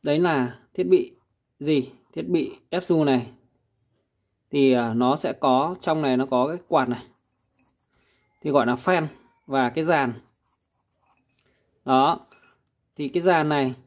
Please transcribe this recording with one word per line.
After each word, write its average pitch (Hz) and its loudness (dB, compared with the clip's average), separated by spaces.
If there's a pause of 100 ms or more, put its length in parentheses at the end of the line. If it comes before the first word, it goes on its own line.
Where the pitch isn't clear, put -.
Đấy 151 0
là 143 0 (140)
thiết 185 -4
bị 180 2 (440)
gì? 143 0 (240)
Thiết 165 -10
bị 160 -4 (200)
F 180 -2
C - -16
U 160 2
này 127 2 (1200)
thì, 135 4
à, 117 0
nó 123 2
sẽ - -6
có, 143 0
trong 156 -2
này 131 0
nó 131 -2
có 127 0
cái 170 -6 (100)
quạt 135 0
này 113 -8 (1400)
thì 156 -6
gọi 135 4
là 123 0
fan 160 0 (400)
và 135 0
cái 160 -6
dàn. 143 0 (1700)
Đó. 135 2 (760)
Thì 147 -8
cái 175 -4
dàn 165 2
này 135 0 (140)